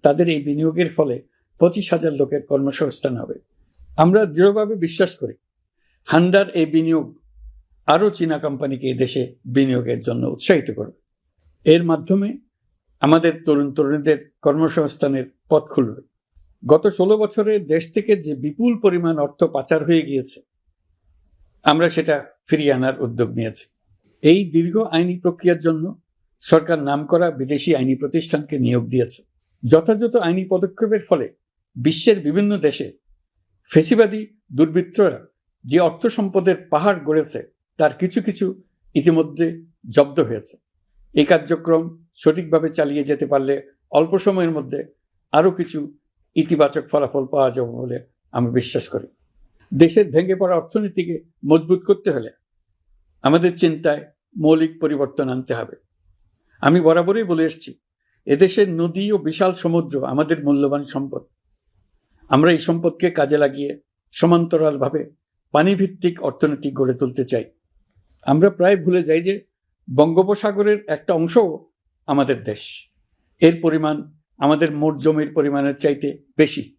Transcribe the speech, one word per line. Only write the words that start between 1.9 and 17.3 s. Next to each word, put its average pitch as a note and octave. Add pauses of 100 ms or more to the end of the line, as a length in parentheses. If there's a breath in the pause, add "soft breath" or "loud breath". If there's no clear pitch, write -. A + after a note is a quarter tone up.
হাজার D#3+
লোকের C#3
কর্মসংস্থান C#3
হবে। - (600)
আমরা F#3
দৃঢ়ভাবে G3+
বিশ্বাস E3+
করি, - (720)
হান্ডার F3+
এই E3
বিনিয়োগ D#3+ (800)
আরও E3+
চীনা E3
কোম্পানিকে C3+
এই B2+
দেশে B2+ (240)
বিনিয়োগের B2
জন্য A#2+
উৎসাহিত C3
করবে। A2 (680)
এর E3
মাধ্যমে E3+ (720)
আমাদের D#3+ (100)
তরুণ C#3+
তরুণীদের D3 (220)
কর্মসংস্থানের D3 (220)
পথ D3+
খুলবে। A#2 (640)
গত D#3
ষোলো F#3+
বছরে G#3+ (120)